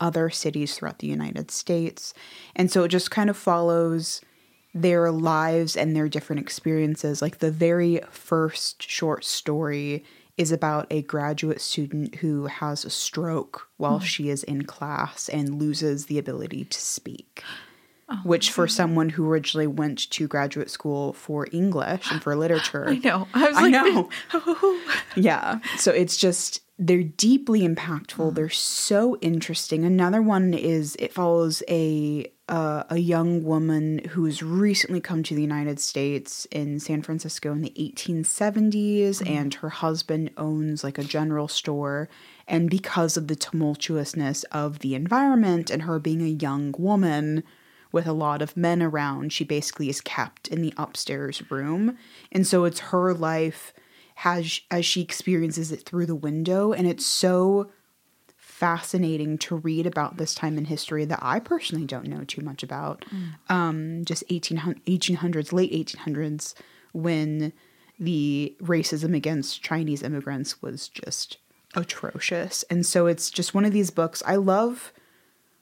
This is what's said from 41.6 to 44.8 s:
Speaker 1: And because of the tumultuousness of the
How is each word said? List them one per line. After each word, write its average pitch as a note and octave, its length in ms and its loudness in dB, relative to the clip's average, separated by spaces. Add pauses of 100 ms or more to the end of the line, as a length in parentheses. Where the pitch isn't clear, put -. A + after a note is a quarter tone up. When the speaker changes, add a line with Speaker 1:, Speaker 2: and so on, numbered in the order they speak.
Speaker 1:
And E3 240 2
because E3+ 480 0
of D#3 100 -4
the D#3 80 -2
tumultuousness D3 1080 -2
of D3 340 -4
the C3+ 160 -2